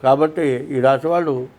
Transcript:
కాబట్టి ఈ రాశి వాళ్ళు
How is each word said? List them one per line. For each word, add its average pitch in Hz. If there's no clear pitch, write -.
కాబట్టి 156
ఈ -
రాశి 131
వాళ్ళు 156